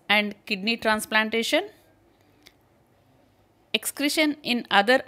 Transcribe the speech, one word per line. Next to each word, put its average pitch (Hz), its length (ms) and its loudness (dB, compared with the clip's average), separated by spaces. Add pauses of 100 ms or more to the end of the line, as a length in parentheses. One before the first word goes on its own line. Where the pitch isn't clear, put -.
and 208 260 2 (120)
kidney 220 320 -4
transplantation, 220 920 0 (2000)
excretion 294 680 0
in 240 280 -4
other 214 380 4